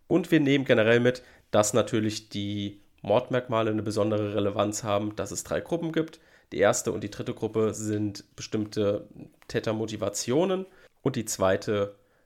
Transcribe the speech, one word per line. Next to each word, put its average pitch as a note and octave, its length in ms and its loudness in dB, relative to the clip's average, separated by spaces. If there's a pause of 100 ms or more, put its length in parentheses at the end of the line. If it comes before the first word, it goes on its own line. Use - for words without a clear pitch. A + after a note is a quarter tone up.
Und E3+ 220 2
wir D#3+ 100 6
nehmen C#3 260 4
generell A#2 340 6
mit, B2 220 2 (280)
dass G#2+ 220 4
natürlich G#2+ 560 0
die G2+ 520 -6 (200)
Mordmerkmale A2+ 720 2
eine G#2+ 120 0
besondere G#2 520 0
Relevanz G#2 500 0
haben, G#2+ 320 0
dass G2 140 -6
es - 140 -8
drei - 160 -2
Gruppen E3 320 -4
gibt. D#3+ 280 -4 (320)
Die - 60 -6
erste G#2 340 2
und F#2+ 100 -6
die G#2 80 -6
dritte B2 220 -8
Gruppe A2 400 -2
sind G#2+ 520 -4 (120)
bestimmte G#2 720 -4 (400)
Tätermotivationen A2+ 1160 -2 (340)
und C3 160 -2
die A2 80 -4
zweite G2+ 680 0 (320)